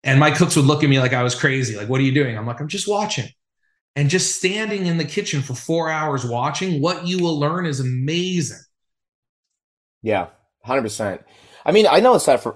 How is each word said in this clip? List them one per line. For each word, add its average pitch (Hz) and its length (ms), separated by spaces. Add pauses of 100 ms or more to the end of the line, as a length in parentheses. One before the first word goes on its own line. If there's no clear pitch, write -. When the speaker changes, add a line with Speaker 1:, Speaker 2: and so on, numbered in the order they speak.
Speaker 1:
And 135 160
my 151 100
cooks 160 280
would 139 80
look 147 180
at 143 60
me 135 100
like 127 140
I 123 100
was 123 100
crazy. 131 440
Like, 104 100
"What 131 140
are - 20
you 135 80
doing?" 131 260
I'm 107 80
like, 120 140
"I'm 147 80
just 196 180
watching." 202 440 (680)
And 143 140
just 185 260
standing 202 520
in 165 100
the 160 80
kitchen 156 360
for 127 140
four 160 340
hours 151 360
watching, 143 560
what 170 260
you 185 120
will 165 200
learn 165 260
is 139 140
amazing. 147 800 (1400)
Speaker 2:
Yeah, 98 240 (360)
hundred 127 180
percent. 104 400 (440)
I - 60
mean, 208 180
I 170 120
know 247 140
it's 254 100
that 127 180
for, 113 120